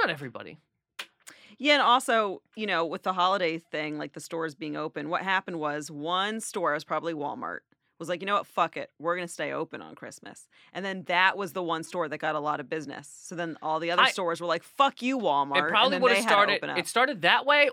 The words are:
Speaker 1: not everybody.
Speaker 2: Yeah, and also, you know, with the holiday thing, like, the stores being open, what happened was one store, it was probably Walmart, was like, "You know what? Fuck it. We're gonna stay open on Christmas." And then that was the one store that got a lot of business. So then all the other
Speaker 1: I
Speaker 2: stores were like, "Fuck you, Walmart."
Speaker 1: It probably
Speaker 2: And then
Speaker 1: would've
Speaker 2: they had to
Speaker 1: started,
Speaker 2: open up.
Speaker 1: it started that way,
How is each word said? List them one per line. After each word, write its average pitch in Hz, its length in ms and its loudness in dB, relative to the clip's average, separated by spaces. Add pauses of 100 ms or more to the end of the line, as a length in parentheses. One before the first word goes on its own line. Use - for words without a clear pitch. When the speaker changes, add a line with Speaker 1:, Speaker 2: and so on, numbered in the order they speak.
Speaker 1:
not 427 80 4
everybody. 117 480 -8 (1040)
Speaker 2:
Yeah, 294 160 4
and 269 80 4
also, 226 580 2 (160)
you 214 100 -6
know, 170 200 0
with 170 160 -6
the 185 100 -2
holiday 180 460 2
thing, 151 400 -6
like, 147 160 -10
the 151 60 -14
stores 160 340 -6
being 151 240 -8
open, 156 320 -6
what 175 120 -2
happened 185 360 -2
was 151 320 -4
one 185 500 -4
store, 170 320 -2
it 147 40 0
was 151 80 -6
probably 160 280 -4
Walmart, 123 460 -6 (400)
was 156 100 -10
like, 175 140 -4
"You - 40 -8
know 202 80 0
what? 170 120 0
Fuck 165 300 -2
it. - 240 -10
We're 170 160 -2
gonna 180 100 -6
stay 147 260 -6
open 139 300 -6
on - 140 -16
Christmas." - 520 -18 (240)
And 185 120 -8
then 190 240 -6
that 185 280 6
was 190 160 -6
the 185 120 -4
one 165 180 -2
store 160 260 -4
that 151 100 -6
got 156 180 -2
a 147 40 -4
lot 147 200 -2
of 131 100 -10
business. 147 380 -8 (160)
So 185 100 -14
then 165 260 -6
all 156 200 -2
the 170 100 -4
other 180 120 4
Speaker 1:
I 262 80 6
Speaker 2:
stores 170 300 -2
were 175 60 -8
like, 170 160 0
"Fuck - 400 0
you, 262 160 0
Walmart." 143 480 2
Speaker 1:
It - 20 0
probably 214 180 4
Speaker 2:
And - 80 2
then - 80 -2
Speaker 1:
would've 240 160 6
Speaker 2:
they - 40 0
had 226 60 -2
to - 40 6
Speaker 1:
started, 202 260 6
Speaker 2:
open 147 120 -6
up. 147 80 -4
Speaker 1:
it 170 80 -2
started 240 360 0
that 214 220 6
way, 285 280 6